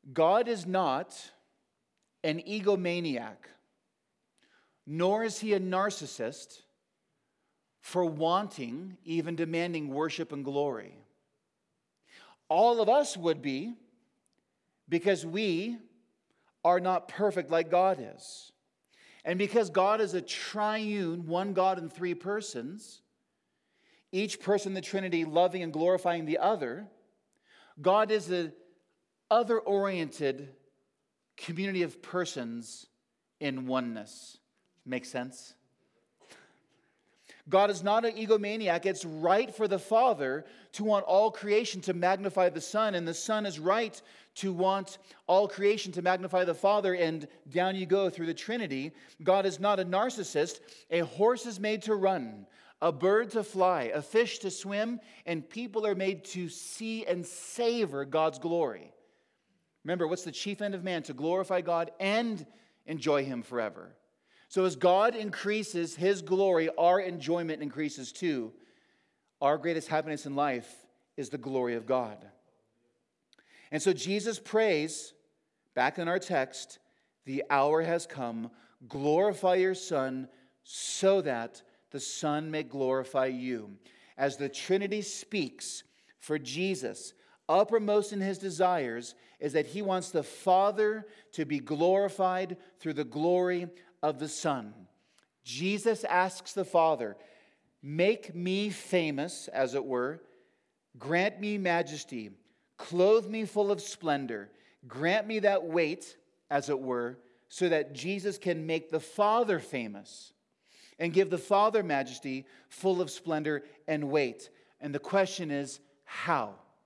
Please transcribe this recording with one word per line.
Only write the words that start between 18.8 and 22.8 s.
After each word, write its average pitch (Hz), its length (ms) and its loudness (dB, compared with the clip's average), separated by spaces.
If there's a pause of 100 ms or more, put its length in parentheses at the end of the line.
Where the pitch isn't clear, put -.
And 180 160 -2
because 202 320 2
God 196 320 4
is 185 100 0
a 180 80 -2
triune, 208 1040 -2
one 185 280 -2
God 185 240 4
in 165 100 -8
three 175 260 -4
persons, 185 840 -8 (1120)